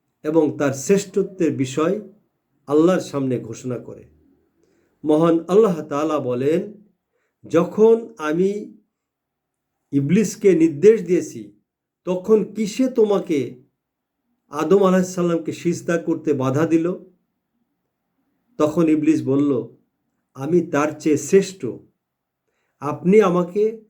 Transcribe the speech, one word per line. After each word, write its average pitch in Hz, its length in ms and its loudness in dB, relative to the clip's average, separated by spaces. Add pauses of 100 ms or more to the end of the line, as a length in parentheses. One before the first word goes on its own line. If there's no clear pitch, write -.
(220)
এবং 151 360 0
তার 143 140 0
শ্রেষ্ঠত্বের 180 840 -2
বিষয় 160 440 -2 (680)
আল্লাহর 165 340 4
সামনে 131 400 -4
ঘোষণা 113 380 -10
করে। 107 260 -18 (1000)
মহান 165 440 2
আল্লাহ 185 340 4
তাআলা 151 360 -4
বলেন, 135 540 -2 (760)
"যখন 214 680 2
আমি 180 600 -2 (1120)
ইবলিসকে 175 640 2
নির্দেশ 165 480 4
দিয়েছি, 156 500 -4 (520)
তখন 185 500 0
কিসে 254 360 -2
তোমাকে 185 720 0 (880)
আদম 156 360 2
আলাইহিসসালামকে 175 680 0
সিজদা 170 460 -4
করতে 156 340 -2
বাধা 135 340 0
দিল?" 165 280 0 (1600)
তখন 156 300 0
ইবলিস 151 360 2
বলল, 135 520 -2 (580)
"আমি 156 260 0
তার 151 400 -2
চেয়ে 151 160 0
শ্রেষ্ঠ। - 500 0 (1120)
আপনি 165 400 2
আমাকে 196 680 -2